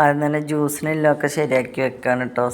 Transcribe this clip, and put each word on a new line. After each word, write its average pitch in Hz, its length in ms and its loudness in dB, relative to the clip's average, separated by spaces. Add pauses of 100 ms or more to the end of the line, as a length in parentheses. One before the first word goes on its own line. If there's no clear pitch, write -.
ആദ്യം 147 240 4
തന്നെ 151 160 0 (100)
ജ്യൂസിനുള്ളതൊക്കെ 151 840 0
ശരിയാക്കി 131 480 0
വെക്കുകയാണ് 127 420 -2
കേട്ടോ. 123 160 -2 (120)